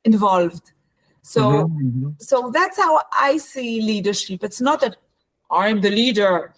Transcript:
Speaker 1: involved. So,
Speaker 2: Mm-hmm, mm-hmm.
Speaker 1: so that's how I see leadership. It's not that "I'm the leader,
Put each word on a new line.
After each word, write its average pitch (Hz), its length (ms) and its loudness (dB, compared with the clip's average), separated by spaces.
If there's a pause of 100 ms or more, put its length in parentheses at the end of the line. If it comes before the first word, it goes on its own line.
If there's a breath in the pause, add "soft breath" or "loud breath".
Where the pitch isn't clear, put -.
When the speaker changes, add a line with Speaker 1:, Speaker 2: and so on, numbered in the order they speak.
Speaker 1:
involved. 190 680 2 (500)
So, - 200 -2
Speaker 2:
Mm-hmm, 147 460 2
mm-hmm. 131 300 -4
Speaker 1:
so 254 340 -2
that's 359 260 0
how 339 240 2 (120)
I 277 240 2
see 240 440 -6
leadership. 208 600 -4
It's 202 160 -8
not 294 220 0
that 220 160 -2 (540)
"I'm 202 300 2
the 202 100 2
leader, 202 680 0